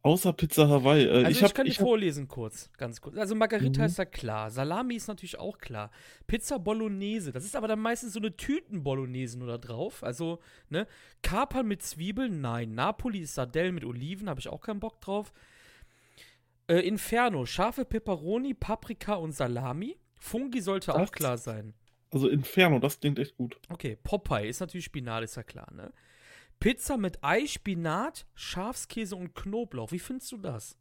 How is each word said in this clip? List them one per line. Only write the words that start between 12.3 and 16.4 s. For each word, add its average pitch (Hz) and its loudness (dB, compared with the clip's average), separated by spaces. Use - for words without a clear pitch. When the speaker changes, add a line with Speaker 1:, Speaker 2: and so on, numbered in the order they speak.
Speaker 2:
nein. 117 -2
Napoli 202 -2
ist 160 -10
Sardellen 156 0
mit 170 -6
Oliven, 151 -8
hab 135 -4
ich 127 -10
auch - -8
keinen 208 -6
Bock 220 -8
drauf. 208 -4